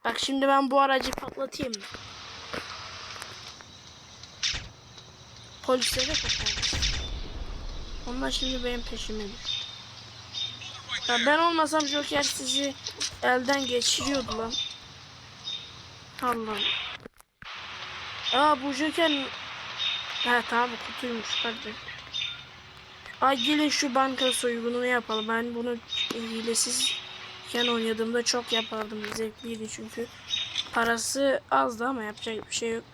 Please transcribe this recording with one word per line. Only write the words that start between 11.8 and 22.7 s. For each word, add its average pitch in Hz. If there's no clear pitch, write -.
Joker 285
sizi 269
elden 254
geçiriyordu 247
lan. 226
Allah. 226
Aa, 277
bu 277
Joker... 311
Ha, 240
tamam, 240
kutuymuş, 233
pardon. 226